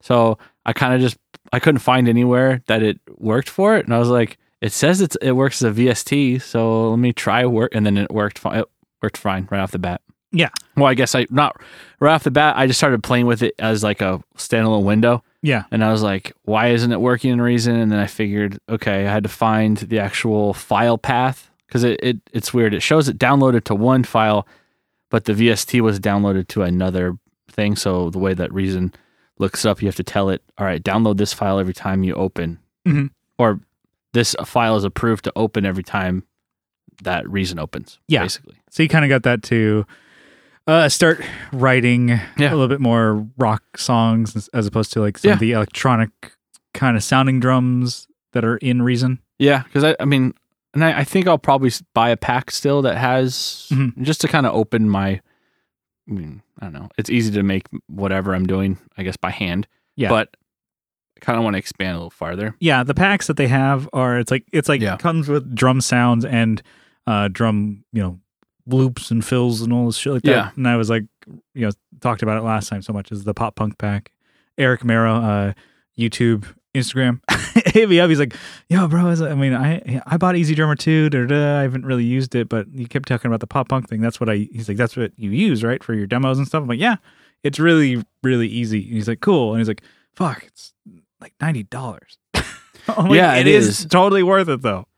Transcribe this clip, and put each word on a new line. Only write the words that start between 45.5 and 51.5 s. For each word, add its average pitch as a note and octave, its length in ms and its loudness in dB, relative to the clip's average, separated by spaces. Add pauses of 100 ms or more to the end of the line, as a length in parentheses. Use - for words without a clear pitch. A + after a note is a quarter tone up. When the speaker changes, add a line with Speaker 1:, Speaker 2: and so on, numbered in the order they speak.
Speaker 2:
electronic A2+ 580 2 (640)
kinda B2 280 0
sounding C3 400 2
drums B2 640 0 (240)
that A#2+ 140 -2
are A2+ 120 0
in B2 240 0
Reason. B2+ 380 0 (180)
Speaker 1:
Yeah, C#3 260 4 (100)
'cause C#3+ 100 2
I, D#3 160 2
I - 60 -2
mean, C3+ 280 2 (400)
and D3 100 2
I, E3 160 0
I C#3+ 40 0
think F#3 240 0
I'll E3 100 4
probably C3+ 300 2